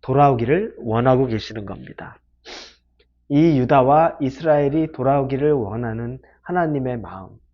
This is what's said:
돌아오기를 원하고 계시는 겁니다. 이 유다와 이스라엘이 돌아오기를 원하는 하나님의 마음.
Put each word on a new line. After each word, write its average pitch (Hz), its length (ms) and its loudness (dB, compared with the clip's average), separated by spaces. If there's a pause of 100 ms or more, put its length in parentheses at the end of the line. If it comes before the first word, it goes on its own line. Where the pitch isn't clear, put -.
돌아오기를 139 760 2
원하고 123 480 2
계시는 110 380 -8
겁니다. - 520 -16 (1080)
이 147 320 4
유다와 139 640 4
이스라엘이 147 720 0
돌아오기를 135 580 0
원하는 117 680 -4 (220)
하나님의 151 580 -2
마음. 92 300 -16 (240)